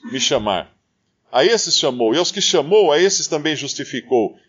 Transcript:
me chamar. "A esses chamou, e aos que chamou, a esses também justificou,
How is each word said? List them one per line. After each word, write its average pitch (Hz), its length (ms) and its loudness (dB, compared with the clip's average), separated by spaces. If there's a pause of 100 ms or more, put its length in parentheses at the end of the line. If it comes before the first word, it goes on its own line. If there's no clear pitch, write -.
me 131 100 -6
chamar. 104 540 -2 (560)
"A 123 140 2
esses 202 340 0
chamou, 123 380 0
e - 20 0
aos 175 140 -2
que 202 80 -8
chamou, 175 520 2
a 151 80 4
esses 190 280 0
também 151 280 -2
justificou, 127 840 -2 (120)